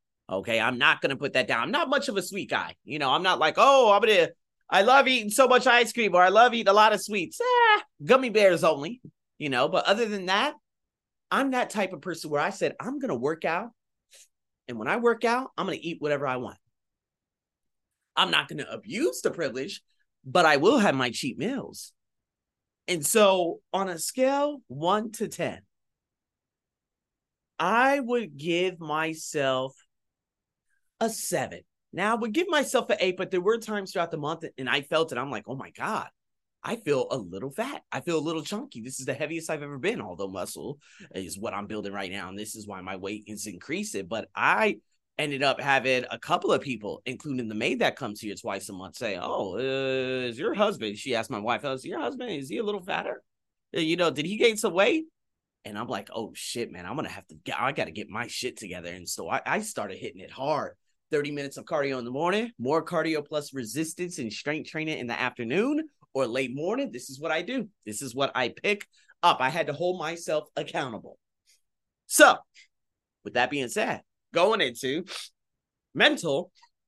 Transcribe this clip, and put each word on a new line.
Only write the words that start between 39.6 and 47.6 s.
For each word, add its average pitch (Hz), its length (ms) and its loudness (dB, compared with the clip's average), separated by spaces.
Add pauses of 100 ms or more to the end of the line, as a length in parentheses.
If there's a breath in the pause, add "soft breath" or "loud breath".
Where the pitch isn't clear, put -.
ever 143 160 -10
been," 180 220 -4
although 95 280 -8
muscle 92 500 -10 (360 loud breath)
is 92 240 -10
what 101 160 -8
I'm 101 140 -8
building 101 240 -8
right 98 180 -8
now, 92 180 -10
and 98 100 -12
this 107 180 -12
is 104 100 -16
why 98 140 -12
my 95 160 -8
weight 101 320 -8
is 104 180 -12
increasing. 135 600 -8
But 104 280 -8
I 180 460 2 (380)
ended 143 240 -4
up 139 180 2
having 131 500 2
a 113 80 -8
couple - 320 -2
of 139 120 4
people, 104 420 -8
including 127 420 -8
the 107 80 -8
maid 135 260 0